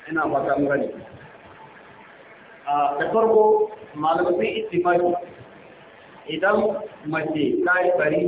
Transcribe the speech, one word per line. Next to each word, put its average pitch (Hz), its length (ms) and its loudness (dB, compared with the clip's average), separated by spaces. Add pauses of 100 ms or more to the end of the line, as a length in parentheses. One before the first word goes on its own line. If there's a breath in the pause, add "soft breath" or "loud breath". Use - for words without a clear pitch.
Ina 156 200 -4
fata 143 320 0
mun 143 140 0
gane. 139 180 0 (1800)
Ah, 143 320 0
da - 160 -2
farko, 220 580 4 (220)
malamai 165 400 0
sun - 160 0
ittifaki 175 640 0 (1120)
idan 185 340 0 (440)
mace 156 420 -4 (180)
ta 180 120 2 (100)
yi 180 100 2
bari 156 340 2